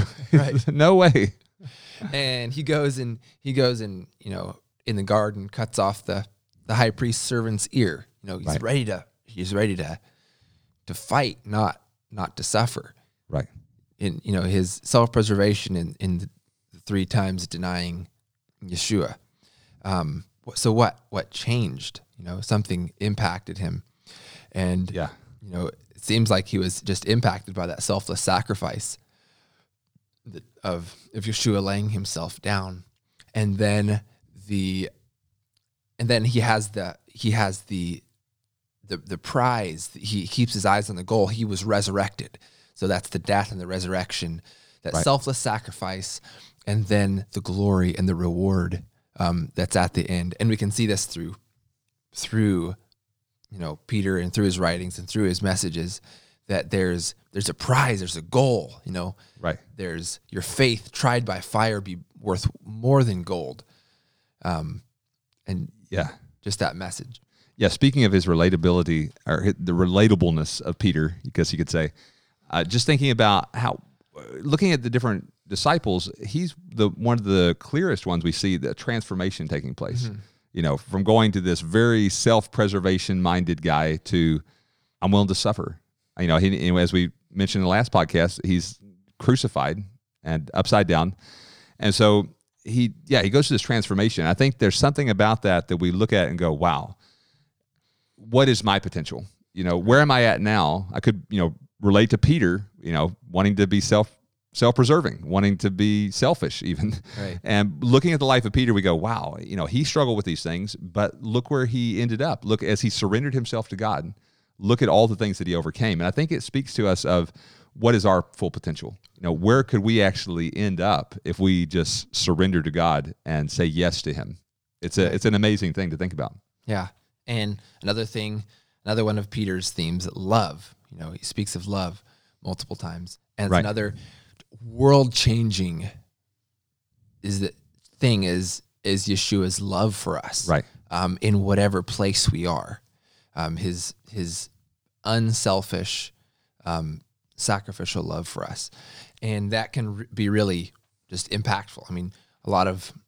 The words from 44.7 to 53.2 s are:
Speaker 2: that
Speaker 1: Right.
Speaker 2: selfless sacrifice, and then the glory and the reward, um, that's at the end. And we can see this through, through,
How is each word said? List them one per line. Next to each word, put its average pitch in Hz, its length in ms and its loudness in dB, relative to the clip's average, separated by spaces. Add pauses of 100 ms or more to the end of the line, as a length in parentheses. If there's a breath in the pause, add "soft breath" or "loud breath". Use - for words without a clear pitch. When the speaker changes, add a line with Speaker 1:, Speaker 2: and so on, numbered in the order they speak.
Speaker 2:
that - 100 -6
Speaker 1:
Right. - 100 2
Speaker 2:
selfless 139 340 0
sacrifice, 95 840 -8 (440 loud breath)
and 104 220 0
then 98 440 2
the 98 100 -8
glory 92 560 2
and 92 120 0
the 87 60 0
reward, 90 680 -2 (360)
um, 87 360 -2
that's 92 200 -2
at 87 180 2
the - 160 -2
end. 90 300 -4
And 113 100 2
we 110 80 0
can 101 140 -2
see 117 140 -2
this 101 200 -2
through, 82 300 -10 (800)
through, 95 600 0 (760)